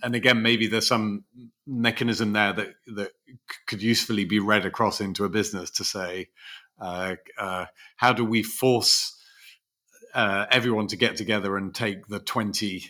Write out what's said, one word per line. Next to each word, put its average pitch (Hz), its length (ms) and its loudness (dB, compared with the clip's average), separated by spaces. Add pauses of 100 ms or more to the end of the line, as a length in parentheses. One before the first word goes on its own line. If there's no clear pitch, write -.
and 120 120 -2
again, 120 280 4
maybe 113 240 4
there's 107 200 0
some 107 380 0 (420)
mechanism 117 680 0
there 104 180 2
that, 98 160 -4 (200)
that 101 240 -8 (140)
c-, 127 100 -20 (300)
could 104 140 -8
usefully 110 460 2
be 104 120 2
read 101 280 2
across 101 340 0
into 98 240 -2
a 98 60 0
business 98 400 -2
to - 140 -6
say, 92 440 -6 (500)
uh, 92 360 -4 (240)
uh, 92 260 -4 (320)
how 123 160 4
do 120 100 0
we 113 200 2
force, - 760 2 (960)
uh, 101 360 2
everyone 117 380 2
to 104 80 -6
get 107 200 0
together 101 400 -2
and 98 180 -6
take 101 340 -4
the 101 120 -6
twenty 101 680 -4